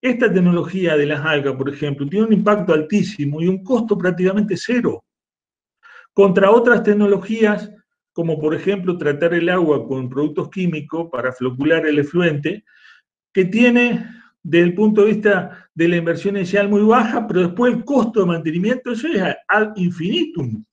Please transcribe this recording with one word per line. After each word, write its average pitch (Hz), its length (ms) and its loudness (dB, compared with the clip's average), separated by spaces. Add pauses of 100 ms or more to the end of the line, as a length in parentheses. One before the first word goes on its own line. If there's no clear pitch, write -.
Esta 240 300 2
tecnología 175 640 2
de 143 80 2
las 143 180 -4
algas, 143 320 -2
por 135 140 -4
ejemplo, 139 400 -6
tiene 202 160 0
un 220 80 4
impacto 190 400 2
altísimo 151 680 -2
y 170 80 0
un 190 160 -2
costo 226 320 0
prácticamente 180 640 -2
cero. - 480 -4 (1040)
Contra 190 380 4
otras 233 320 6
tecnologías, 208 920 0 (400)
como 165 280 -4
por 151 160 0
ejemplo 180 420 -4
tratar 156 380 0
el 170 120 0
agua 170 400 0
con 131 220 -6
productos 147 400 -4
químicos 165 640 -4
para 123 200 -4
flocular 139 540 -2
el 147 140 2
efluente, 160 680 -2 (680)
que 190 140 2
tiene, 240 640 2 (320)
desde 170 240 2
el 175 80 0
punto 214 280 2
de 214 120 6
vista 202 600 -2
de 165 120 2
la 175 100 2
inversión 170 380 -2
inicial, 202 320 0
muy 208 140 2
baja, 233 460 2
pero 180 140 0
después 233 300 0
el - 140 -4
costo 233 360 0
de 185 40 2
mantenimiento, 175 680 -2
eso 240 140 -6
es 262 140 -2 (260)
ad 214 280 0
infinitum. 175 960 -4